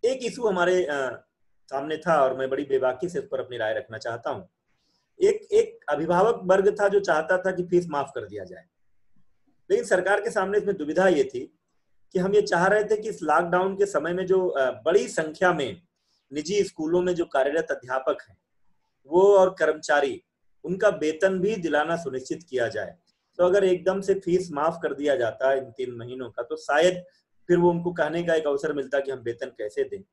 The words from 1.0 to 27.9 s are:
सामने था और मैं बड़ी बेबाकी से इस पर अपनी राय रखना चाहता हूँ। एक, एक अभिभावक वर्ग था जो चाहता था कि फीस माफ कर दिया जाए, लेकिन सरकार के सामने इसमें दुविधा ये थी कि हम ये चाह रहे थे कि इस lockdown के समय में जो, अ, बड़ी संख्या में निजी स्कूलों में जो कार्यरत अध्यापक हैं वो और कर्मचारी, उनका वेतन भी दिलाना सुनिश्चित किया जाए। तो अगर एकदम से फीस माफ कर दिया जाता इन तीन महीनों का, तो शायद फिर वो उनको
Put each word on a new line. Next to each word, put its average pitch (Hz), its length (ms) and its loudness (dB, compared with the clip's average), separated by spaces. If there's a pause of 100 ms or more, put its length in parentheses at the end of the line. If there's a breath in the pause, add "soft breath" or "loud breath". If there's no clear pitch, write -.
सामने 147 300 -6
था 156 260 2
और 131 140 0
मैं 131 120 -2
बड़ी 139 140 -2
बेबाकी 131 460 0
से 160 100 -6
इस 135 60 -10
पर 131 140 -6
अपनी 120 180 -10
राय 110 160 -2
रखना 110 240 -8
चाहता 117 320 -8
हूँ। 101 200 -10 (720)
एक, - 300 2
एक 220 280 2 (100)
अभिभावक 175 540 2
वर्ग 190 360 4
था 202 80 2
जो 196 120 4
चाहता 170 380 0
था 185 140 -2
कि 180 120 -4
फीस 175 260 0
माफ 143 260 -4
कर 120 60 -6
दिया 101 220 -12
जाए, 87 200 -18 (1080)
लेकिन 220 140 2
सरकार 190 360 2
के 220 100 -4
सामने 196 260 0
इसमें 196 200 -2
दुविधा 156 300 2
ये 151 160 4
थी - 360 -8 (540)
कि 185 60 0
हम 196 160 0
ये 208 60 6
चाह 180 260 2
रहे 208 160 4
थे 208 140 0
कि 214 120 -6
इस 185 140 -10
lockdown 175 520 2
के 196 100 2
समय 170 280 -2
में 185 120 -4
जो, 185 220 2
अ, 135 360 -2
बड़ी 180 240 2
संख्या 165 460 0
में 127 280 -4 (520)
निजी 170 300 -2
स्कूलों 165 380 -2
में 180 140 0
जो 170 100 -2
कार्यरत 147 460 0
अध्यापक 135 460 -4 (120)
हैं - 80 -20 (680)
वो 190 300 6
और 185 220 4
कर्मचारी, 151 640 0 (400)
उनका 185 260 2
वेतन 180 500 0
भी 208 160 0
दिलाना 160 400 0
सुनिश्चित 135 440 -8 (100)
किया 120 180 -2
जाए। 98 280 -8 (420)
तो 175 80 4
अगर 190 180 4
एकदम 185 380 0
से 196 120 0
फीस 180 380 -2
माफ 156 320 -2
कर 147 100 -2
दिया 143 220 0
जाता 123 380 0
इन 135 100 -2
तीन 123 280 -10
महीनों 120 380 -12
का, 120 140 -10
तो 156 120 -8
शायद 175 480 0 (440 soft breath)
फिर 175 100 4
वो 175 120 6
उनको 175 240 -4